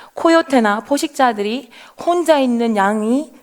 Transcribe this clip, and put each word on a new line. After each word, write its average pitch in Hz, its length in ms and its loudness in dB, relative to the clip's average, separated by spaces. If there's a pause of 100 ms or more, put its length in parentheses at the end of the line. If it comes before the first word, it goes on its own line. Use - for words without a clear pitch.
(140)
코요테나 254 680 2
포식자들이 247 880 -2 (360)
혼자 330 340 2
있는 233 380 0
양이 220 640 -2